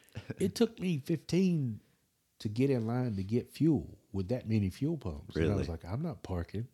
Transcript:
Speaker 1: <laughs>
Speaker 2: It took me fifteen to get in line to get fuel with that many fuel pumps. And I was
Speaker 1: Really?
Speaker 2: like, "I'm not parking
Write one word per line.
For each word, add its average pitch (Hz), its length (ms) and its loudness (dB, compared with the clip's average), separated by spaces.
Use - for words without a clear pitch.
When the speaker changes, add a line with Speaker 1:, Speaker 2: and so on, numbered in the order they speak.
Speaker 1:
<laughs> - 260 -10
Speaker 2:
It 190 160 0
took 226 240 0
me 175 180 0
fifteen 160 840 0
to - 80 -4
get 120 200 2
in 120 180 2
line 123 280 0
to 95 80 -2
get 113 260 0
fuel 139 500 2
with 95 160 -2
that 120 200 -2
many 107 200 4
fuel 151 280 -2
pumps. 76 400 -8
And 80 80 4
I 87 100 6
was 69 140 0
Speaker 1:
Really? - 0 -
Speaker 2:
like, 80 160 -8
"I'm 107 180 -4
not 147 220 -6
parking 95 500 -4